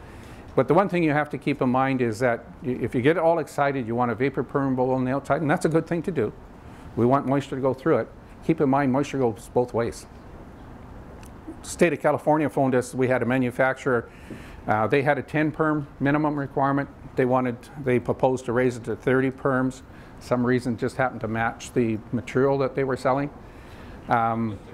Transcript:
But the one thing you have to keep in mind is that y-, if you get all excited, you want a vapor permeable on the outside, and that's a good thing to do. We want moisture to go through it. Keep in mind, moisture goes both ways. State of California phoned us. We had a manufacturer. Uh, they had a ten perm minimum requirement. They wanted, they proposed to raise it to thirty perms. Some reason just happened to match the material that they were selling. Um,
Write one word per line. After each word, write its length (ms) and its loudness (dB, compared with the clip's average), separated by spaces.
But 120 4
the 60 6
one 160 6
thing 140 2
you 80 4
have 180 2
to 80 -6
keep 240 -2
in 80 4
mind 320 2
is 180 0
that 240 2
y-, 200 -4
if 120 -2
you 80 2
get 160 4
all 220 4
excited, 480 0
you 80 -2
want 160 2
a 40 -2
vapor 280 0
permeable 480 0
on 140 0
the 60 0
outside, 300 0
and 80 0
that's 140 2
a 60 4
good 180 0
thing 140 -2
to 100 -6
do. 220 0
We 80 4
want 200 4
moisture 300 -2
to 60 -6
go 120 2
through 260 2
it. 100 -4
Keep 140 2
in 100 2
mind, 220 2
moisture 280 0
goes 340 0
both 200 2
ways. 320 -2
State 320 2
of 80 -4
California 480 2
phoned 260 2
us. 180 0
We 140 2
had 140 2
a 40 -2
manufacturer. 840 0
Uh, 200 2
they 140 4
had 160 2
a 40 -4
ten 300 0
perm 360 0
minimum 380 2
requirement. 520 0
They 100 4
wanted, 320 2
they 160 4
proposed 460 0
to 80 -2
raise 240 2
it 80 -12
to 100 -4
thirty 360 2
perms. 500 0
Some 260 0
reason 320 2
just 200 -4
happened 240 -2
to 60 -4
match 460 -4
the 260 2
material 460 2
that 180 -2
they 80 0
were 140 -2
selling. 320 0
Um, 500 0